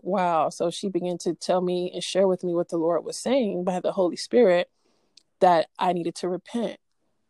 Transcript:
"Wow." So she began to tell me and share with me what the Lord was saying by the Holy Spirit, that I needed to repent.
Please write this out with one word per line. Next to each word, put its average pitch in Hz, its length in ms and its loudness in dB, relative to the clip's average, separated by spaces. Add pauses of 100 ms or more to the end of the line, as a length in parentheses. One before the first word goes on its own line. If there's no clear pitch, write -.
"Wow." 175 460 0
So 170 220 -4
she 196 180 -6
began 180 300 -4
to 165 160 -4
tell 185 260 0
me 180 320 -2
and 180 100 -8
share 190 260 0
with 185 160 -2
me 175 100 -2
what 170 160 -2
the 170 80 -2
Lord 165 260 0
was 160 140 -10
saying 208 460 -2
by 180 160 -2
the 214 120 -2
Holy 185 240 0
Spirit, 185 540 4 (680)
that 175 260 6 (120)
I 180 140 2
needed 170 240 -2
to 185 120 -4
repent. 185 500 -6 (520)